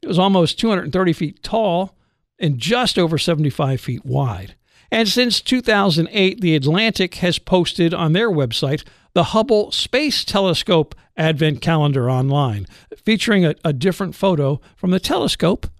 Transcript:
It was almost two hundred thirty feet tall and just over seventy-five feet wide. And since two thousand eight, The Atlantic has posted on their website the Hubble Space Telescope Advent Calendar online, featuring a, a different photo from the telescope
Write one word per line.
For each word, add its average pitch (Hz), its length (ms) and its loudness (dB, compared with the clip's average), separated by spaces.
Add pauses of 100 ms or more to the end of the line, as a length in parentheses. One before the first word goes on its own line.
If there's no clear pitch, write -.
It 320 60 -12
was 175 120 0
almost 185 400 4
two 226 80 0
hundred 180 240 -2
thirty 180 220 2
feet - 300 -6
tall 190 520 -2 (420)
and 147 200 0
just 208 420 0
over 165 180 0
seventy-five 147 640 0
feet - 260 -8
wide. 123 500 -4 (360)
And 226 160 2
since 240 320 0
two 254 220 -2
thousand 196 500 2
eight, 190 300 0
The 160 160 2
Atlantic 180 580 0
has 180 240 -2
posted 175 540 0
on 165 180 0
their 214 180 2
website 143 540 -2 (300)
the 165 120 2
Hubble 220 460 0
Space - 540 -2
Telescope 175 680 0 (220)
Advent 156 460 0
Calendar 147 500 0
online, 131 540 0 (320)
featuring 208 480 2
a, 151 180 0
a 156 80 0
different 170 420 -2
photo 151 460 0 (160)
from 180 160 -2
the 185 80 2
telescope - 680 -2 (120)